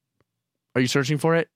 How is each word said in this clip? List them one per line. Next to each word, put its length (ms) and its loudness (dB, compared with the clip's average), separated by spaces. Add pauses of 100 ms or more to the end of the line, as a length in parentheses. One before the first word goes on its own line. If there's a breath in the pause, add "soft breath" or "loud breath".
(760)
Are 60 0
you 60 2
searching 320 0
for 180 0
it? 200 -2